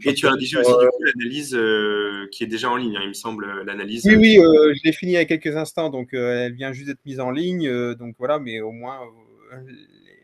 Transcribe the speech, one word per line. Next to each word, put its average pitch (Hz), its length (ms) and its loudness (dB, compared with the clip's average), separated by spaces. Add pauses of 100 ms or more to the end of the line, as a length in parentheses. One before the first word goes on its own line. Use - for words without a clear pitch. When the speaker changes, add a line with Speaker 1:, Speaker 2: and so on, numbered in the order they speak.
Speaker 1:
et 135 80 0
tu 139 140 -2
as 135 60 4
rédigé 131 260 -4
Speaker 2:
Sur, - 20 0
Speaker 1:
aussi, 123 180 4
du 123 60 6
Speaker 2:
euh, 127 60 6
Speaker 1:
coup, 123 120 -6
l'analyse, 131 520 -4
euh, 104 760 -2
qui - 140 -8
est 107 40 -10
déjà 113 200 -4
en 120 80 -2
ligne, 117 220 -6
hein, 98 40 -6
il 98 60 -8
me 98 60 -12
semble, 101 480 -10
l'analyse, 101 420 -10
Speaker 2:
Oui, 208 100 8
Speaker 1:
euh, 220 40 8
Speaker 2:
oui, 220 200 8
euh, 156 360 8
je 139 100 -10
l'ai 160 80 2
finie 180 200 -4
il - 20 2
y 175 40 2
a 165 60 2
quelques 156 320 -4
instants, 160 320 -6
donc, 131 240 -8
euh, 123 320 -4
elle 120 80 -8
vient 131 220 -10
juste 143 140 -14
d'être 139 180 -14
mise 131 140 -12
en 127 100 -4
ligne, 170 360 -4
euh, 123 280 -4
donc 117 240 -16
voilà, 139 200 -2
mais 113 220 -8
au 110 120 -8
moins, 123 280 -14 (520)
euh, 127 40 -20 (100)
les, 131 80 -20 (500)